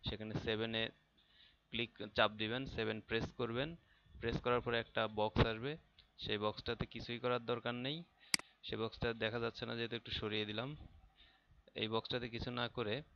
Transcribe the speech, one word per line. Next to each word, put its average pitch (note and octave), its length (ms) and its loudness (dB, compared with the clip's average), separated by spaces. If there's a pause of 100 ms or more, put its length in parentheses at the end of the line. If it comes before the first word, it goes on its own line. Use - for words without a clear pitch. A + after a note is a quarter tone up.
সেখানে G#2+ 260 -4 (120)
সেভেনে A2+ 380 2 (880)
click, A#2 180 -2 (260)
চাপ G#2+ 140 8 (100)
দিবেন, A2+ 220 0 (120)
seven A2 220 0 (120)
press A2+ 180 2 (140)
করবেন। A#2+ 280 0 (520)
press A#2 240 0
করার B2 200 4
পরে A#2+ 200 2
একটা - 180 0 (160)
box G#2+ 220 4 (120)
আসবে, A#2+ 200 -4 (520)
সেই G#2+ 200 0
বক্সটাতে G#2+ 400 0 (100)
কিছুই A#2 300 -6
করার A#2+ 180 2 (100)
দরকার A#2+ 240 0 (100)
নেই। D3+ 120 -2 (680)
সেই A2 160 -2
বক্সটা A2+ 260 0 (160)
দেখা A2 200 0
যাচ্ছে - 240 -2
না A#2 100 -4
যেহেতু A#2 220 -2
একটু A#2+ 200 -10
সরিয়ে G#2+ 300 0
দিলাম। A2+ 180 -2 (1120)
এই A2 120 2
বক্সটাতে A#2+ 420 0
কিছু A#2 240 -4
না A#2+ 80 0 (100)
করে A2 180 0 (220)